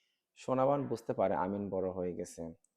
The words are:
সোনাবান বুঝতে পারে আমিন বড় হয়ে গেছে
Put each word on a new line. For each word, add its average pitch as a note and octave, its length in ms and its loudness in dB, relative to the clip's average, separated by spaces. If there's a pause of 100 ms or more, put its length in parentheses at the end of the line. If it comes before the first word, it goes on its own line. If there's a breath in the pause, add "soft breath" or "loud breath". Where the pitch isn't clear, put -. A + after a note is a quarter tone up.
(360)
সোনাবান C3 500 2
বুঝতে A#2 260 -4
পারে G2 220 4
আমিন G2+ 360 -2
বড় F#2+ 200 -2
হয়ে F2+ 240 -2
গেছে E2+ 400 -8 (220)